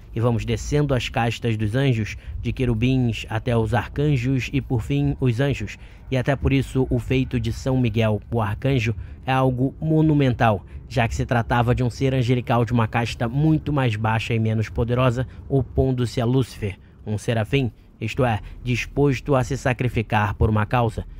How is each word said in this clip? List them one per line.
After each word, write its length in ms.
E 40
vamos 260
descendo 480
as 160
castas 480
dos 160
anjos, 420
de 140
querubins 720
até 300
os 160
arcanjos 800
e 80
por 220
fim 360
os 200
anjos. 400
E 40
até 200
por 180
isso 380
o 80
feito 400
de 120
São 300
Miguel, 400
o 80
arcanjo, 540
é 60
algo 500
monumental, 840
já 200
que 80
se 100
tratava 480
de 80
um 80
ser 240
angelical 500
de 100
uma 140
casta 400
muito 460
mais 220
baixa 400
e 40
menos 300
poderosa, 580
opondo-se 720
a 40
Lúcifer, 520
um 100
serafim, 540
isto 240
é, 160
disposto 720
a 100
se 140
sacrificar 800
por 120
uma 200
causa. 380